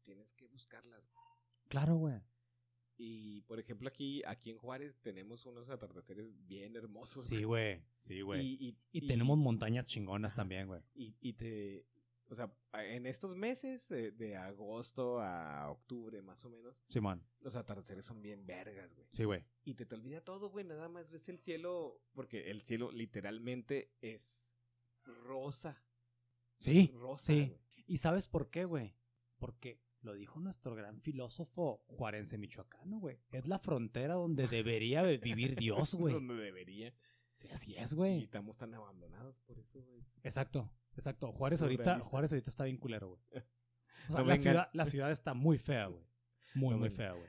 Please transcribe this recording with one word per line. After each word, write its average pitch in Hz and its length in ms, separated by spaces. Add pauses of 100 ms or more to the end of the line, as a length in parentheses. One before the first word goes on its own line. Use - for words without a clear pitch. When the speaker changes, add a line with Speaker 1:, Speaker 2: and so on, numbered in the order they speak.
Speaker 1:
tienes 101 320
que 123 140
buscarlas, 117 580
güey. - 180 (440)
Speaker 2:
Claro, 151 260
güey. 151 260 (760)
Speaker 1:
Y, 107 460
por 113 180
ejemplo, 113 280
aquí, 139 380
aquí 113 240
en 113 80
Juárez 131 420
tenemos 104 460
unos 120 240
atardeceres 107 600 (160)
bien 98 260
hermosos, 117 520
Speaker 2:
Sí, 110 180
Speaker 1:
güey. 110 320
Speaker 2:
güey. 82 80 (120)
Sí, 95 260
güey. 98 220
Speaker 1:
Y, 131 100
y, 135 140 (220)
Speaker 2:
Y 151 140
Speaker 1:
y - 20
Speaker 2:
tenemos 131 320
montañas 117 480
chingonas 104 460
Speaker 1:
Ajá. 117 100
Speaker 2:
también, 95 240
güey. 90 160 (140)
Speaker 1:
Y, 147 240
y 120 140
te, 104 520 (420)
o - 60
sea, 113 180 (200)
a-, 107 120
en 120 220
estos 180 300
meses, 247 560
eh, 113 180
de 107 260
agosto 110 840
a 78 500
octubre, 110 500
más 95 240
o 123 60
menos, 117 380
Speaker 2:
Simón. 98 340 (180)
Speaker 1:
los 131 140
atardeceres 98 500
son 113 160
bien 101 240
vergas, 95 520
güey. - 160
Speaker 2:
Sí, 117 100
güey. 104 220 (200)
Speaker 1:
Y 135 100
te, 113 120
te 117 80
olvida 127 260
todo, 196 300
güey, 196 140
nada 160 240
más 170 200
ves 156 200
el 180 100
cielo, 165 640 (100)
porque 107 380
el 101 120
cielo 117 280
literalmente 117 1080
es - 560 (480)
rosa. 131 760 (800)
Speaker 2:
Sí, 170 360
Speaker 1:
Rosa, 127 380
Speaker 2:
sí. 147 140
Speaker 1:
güey. - 140 (260)
Speaker 2:
¿Y 180 120
sabes 185 280
por 151 240
qué, 175 140
güey? 139 300 (440)
Porque - 420 (200)
lo 107 140
dijo 101 260
nuestro 175 340
gran 107 260
filósofo 139 840
juarense 107 520
michoacano, 156 600
güey. 143 220 (100)
Es 127 160
la 190 120
frontera 135 560
donde 165 340
debería 117 540
vi-, 165 160
vivir 117 380
Dios, 113 380
Speaker 1:
<laughs> - 0
Speaker 2:
güey. 165 200
Speaker 1:
Donde 123 200
debería. 101 580 (440)
Speaker 2:
Sí, - 140
así - 260
es, 120 180
güey. 180 240
Speaker 1:
Y 123 60
estamos 104 340
tan 113 160
abandonados 101 720
por 123 120
eso, - 240
güey. 123 200 (220)
Speaker 2:
Exacto, 131 460 (260)
exacto. 131 360
Juárez 139 300
ahorita, 127 220
Speaker 1:
Surrealista. - 260
Speaker 2:
Juárez 143 220
ahorita 127 180
está 139 140
bien 131 140
culero, 107 300
güey. 90 120 (880)
O 151 40
sea, 156 80
Speaker 1:
No 127 60
Speaker 2:
la 135 80
Speaker 1:
vengan. 143 60
Speaker 2:
ciudad, 147 320
la 160 140
ciudad 139 260
está 147 220
muy 139 240
fea, 120 280
güey. 87 160 (520)
Muy, 135 200
Speaker 1:
No 110 60
Speaker 2:
muy 113 80
Speaker 1:
vengan. 98 80
Speaker 2:
fea, 98 160
güey. 85 160